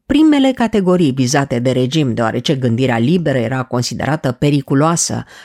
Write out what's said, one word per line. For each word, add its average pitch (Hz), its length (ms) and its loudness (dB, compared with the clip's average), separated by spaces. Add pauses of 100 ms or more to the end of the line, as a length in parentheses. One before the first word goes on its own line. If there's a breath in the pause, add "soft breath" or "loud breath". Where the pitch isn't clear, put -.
primele 285 460 4
categorii 185 600 2
vizate 131 480 0
de 127 120 0
regim, 127 420 0
deoarece 117 420 -2
gândirea 123 420 0
liberă 147 400 0
era 123 260 -4
considerată 123 680 -4
periculoasă 143 920 0 (220 loud breath)